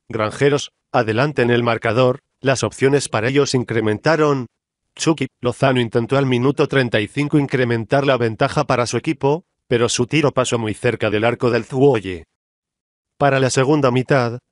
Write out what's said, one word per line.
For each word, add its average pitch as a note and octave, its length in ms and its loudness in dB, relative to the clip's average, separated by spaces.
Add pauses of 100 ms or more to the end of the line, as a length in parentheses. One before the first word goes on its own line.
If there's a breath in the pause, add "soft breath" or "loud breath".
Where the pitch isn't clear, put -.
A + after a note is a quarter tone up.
granjeros C3 640 -2 (180)
adelante B2 520 0
en A#2+ 80 2
el A#2+ 120 2
marcador, A#2+ 560 0 (220)
las B2 240 -2
opciones C3 440 0
para A2 200 -2
ellos C#3 260 0
incrementaron. B2 920 0 (480)
Chucky D3+ 340 -2 (120)
Lozano C3 400 0
intentó A#2 380 -2
al C#3 80 0
minuto C3 420 0
treinta A#2+ 320 0
y G#2 60 -4
cinco C#3+ 320 -2
incrementar C3 680 0
la C3+ 140 2
ventaja A#2 460 -2
para A#2+ 200 0
su A#2 140 -4
equipo, D3+ 460 -2 (220)
pero A#2 220 0
su B2 180 -2
tiro D3 260 0
pasó B2 260 -2
muy G#2+ 160 -4
cerca A#2 340 -2
del G#2+ 160 0
arco A#2+ 260 0
del A#2 140 0
Zwolle. A#2 600 0 (920)
Para C3+ 240 2
la C3 80 2
segunda C3+ 420 2
mitad, B2 500 0 (120)